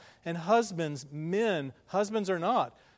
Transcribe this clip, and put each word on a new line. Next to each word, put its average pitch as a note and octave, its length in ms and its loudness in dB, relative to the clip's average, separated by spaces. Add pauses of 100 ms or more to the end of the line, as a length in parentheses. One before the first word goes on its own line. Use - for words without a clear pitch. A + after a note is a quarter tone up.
(240)
and E3+ 140 -4
husbands, E3 760 2
men, D#3+ 600 -2 (140)
husbands G#3 420 -2
are F#3 100 0
not. F3+ 380 0 (200)